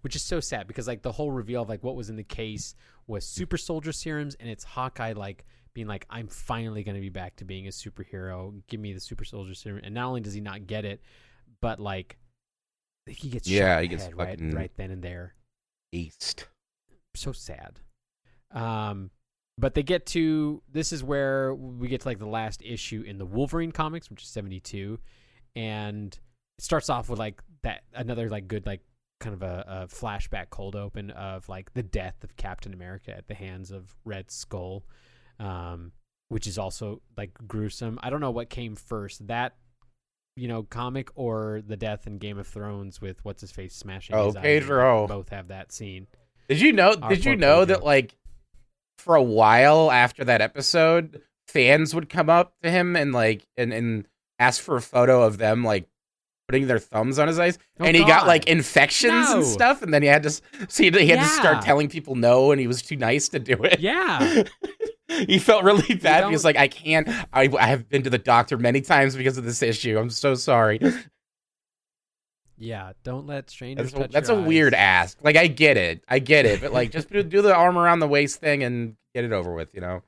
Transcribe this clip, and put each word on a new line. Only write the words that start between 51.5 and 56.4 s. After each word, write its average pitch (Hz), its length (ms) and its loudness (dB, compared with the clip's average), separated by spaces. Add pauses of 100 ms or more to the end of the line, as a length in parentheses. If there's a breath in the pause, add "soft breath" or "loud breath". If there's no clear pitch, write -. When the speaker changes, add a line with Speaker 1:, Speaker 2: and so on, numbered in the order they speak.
Speaker 2:
would 165 140 -4
come 160 200 0
up 170 340 4
to 170 80 -2
him 175 240 0
and, 143 180 0
like, 110 320 0 (120)
and, 120 160 -2
and 113 340 -4 (320)
ask 123 220 2
for 156 160 -2
a 113 40 -2
photo 123 420 6
of 107 140 2
them, 113 260 0
like, 104 240 -2 (600)